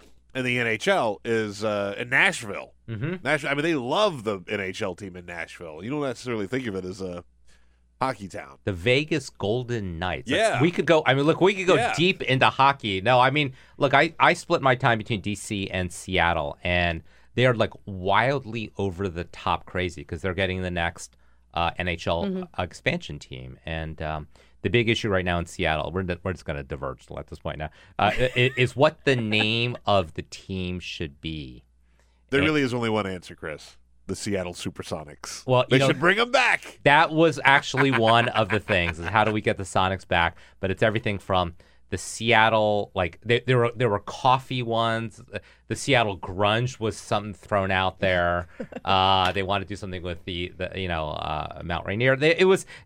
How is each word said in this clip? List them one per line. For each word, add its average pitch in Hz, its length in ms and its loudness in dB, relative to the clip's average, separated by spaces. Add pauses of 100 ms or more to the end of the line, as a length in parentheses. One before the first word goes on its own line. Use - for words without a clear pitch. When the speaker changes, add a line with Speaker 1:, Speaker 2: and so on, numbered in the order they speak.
(340)
Speaker 1:
in 131 100 -4
the 123 140 0
N 120 80 0
H 113 220 -2
L 135 360 2
is, 110 380 -2
uh, 101 360 0
in 120 100 -6
Nashville. 120 640 -2 (160)
Speaker 2:
Mm-hmm. 120 340 -6
Speaker 1:
Nash-, 143 220 0
I 143 100 -2
mean, 143 80 -2
they 165 120 0
love 147 500 0
the 101 240 -4
N 107 120 -2
H 95 220 -6
L 95 140 -4
team 95 200 -14
in 90 100 -16
Nashville. 85 580 -12
You 117 60 -8
don't 147 120 -4
necessarily 120 440 -6
think 127 200 -4
of 101 80 -4
it 92 120 -6
as 92 160 -10
a 87 200 -8 (800)
hockey 107 280 -4
town. 76 360 -14
Speaker 2:
The 104 80 -2
Vegas 135 560 0
Golden 113 680 -4
Knights. 87 320 -4
That's 190 240 2
Speaker 1:
Yeah. 123 80 0
Speaker 2:
we 170 80 4
could 170 160 -2
go, 156 180 4
I 127 80 4
mean, 139 140 2
look, 156 160 2
we 190 120 6
could 190 120 -6
go 180 80 6
Speaker 1:
Yeah. 226 200 2
Speaker 2:
deep 175 280 2
into 123 260 4
hockey. 113 540 2
No, 123 180 4
I 127 100 6
mean, 143 220 -2 (240)
look, 131 160 2
I, 156 260 4
I 147 140 6
split 175 300 -2
my 131 120 4
time 127 220 2
between 107 240 -4
D 104 140 -6
C 98 340 -6
and 90 240 -4
Seattle, 85 720 0
and 87 380 0 (320)
they 123 120 2
are, 127 80 4
like, 107 180 -2 (140)
wildly 107 880 -2
over-the-top 87 880 -4
crazy 90 380 -4
'cause 85 180 -10
they're 92 120 -2
getting 92 280 -2
the 90 80 -4
next, 85 460 -4 (380)
uh, 85 240 0
N 90 100 -4
H 85 180 -4
L, 87 180 0
Speaker 3:
Mm-hmm. 190 180 -4 (160)
Speaker 2:
uh, 92 40 -2
expansion - 560 -6
team. 64 460 -16
And, 80 380 -8
um, 78 260 -6 (340)
the 98 80 0
big 113 200 4
issue 113 180 0
right 92 160 0
now 87 140 0
in 82 80 -4
Seattle, 78 460 -2
we're, 95 120 -4 (180)
we're 95 100 -4
just 80 120 -14
gonna 73 180 -6
diverge 67 440 -10 (100)
at 73 120 -12
this 80 100 -14
point 76 200 -8
now, 76 120 -8 (280)
uh, 104 200 4
i-, 127 180 2
i-, 127 200 4
is 123 200 2
what 151 280 2
the 135 120 4
name 113 600 0 (100)
of 98 280 2
the 87 80 -8
team 90 580 -8
should 73 400 -10
be. 73 420 -10 (680)
Speaker 1:
There 139 100 2
Speaker 2:
And - 80 2
Speaker 1:
really 151 140 2
is 123 120 0
only 120 160 0
one 107 160 2
answer, 90 280 -10
Chris. 78 420 -12 (300)
The 95 100 -4
Seattle 92 360 -4
Supersonics. - 920 -10
Speaker 2:
Well, 127 240 4
Speaker 1:
They 127 60 6
Speaker 2:
you 135 40 6
know, 139 60 4
Speaker 1:
should 131 140 0
bring 185 180 4
'em 240 140 0
back. 240 500 0
Speaker 2:
that 147 300 6
was 156 320 4
actually 139 480 6
one 117 380 6
of 107 180 2
the 107 120 0
things: 87 380 0
is 85 80 -8
how 107 180 4
do 107 80 2
we 107 80 -2
get 104 160 0
the 98 60 -8
Sonics 95 440 -2
back? 85 300 2 (220)
But 95 140 -2
it's 92 100 -8
everything 107 380 0
from 90 340 -2 (360)
the 95 80 -4
Seattle, 110 960 2
like, 90 300 -2
they, 117 160 2
there 127 180 2
were, 117 160 2
there 117 140 2
were 101 120 2
coffee 127 640 0
ones. 113 580 -2 (480)
The 113 80 -4
Seattle 113 420 2
grunge 104 600 0
was 107 180 -2
something 104 380 -4
thrown 98 360 0
out 92 300 0
there. 87 520 2
Speaker 1:
<laughs> - 320 -12
Speaker 2:
Uh, 95 480 4
they 98 100 -2
wanna 95 220 -2
do 98 120 -10
something 92 260 -10
with 87 220 -8
the, 87 320 -6
the, 90 200 -6
you 92 120 -4
know, 80 220 -4
uh, 78 540 -6
Mount 85 220 -6
Rainier. 123 300 2
They, 156 200 4
it 180 80 4
was, 185 220 4 (200)